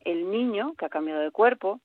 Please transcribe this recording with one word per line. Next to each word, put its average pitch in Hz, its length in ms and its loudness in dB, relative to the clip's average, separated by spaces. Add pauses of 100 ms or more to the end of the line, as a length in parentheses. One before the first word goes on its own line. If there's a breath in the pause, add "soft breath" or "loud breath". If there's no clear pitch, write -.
el 170 260 -2
niño, 240 480 -2
que 165 80 -6
ha - 40 -6
cambiado 156 300 -2
de 156 100 0
cuerpo, 226 540 2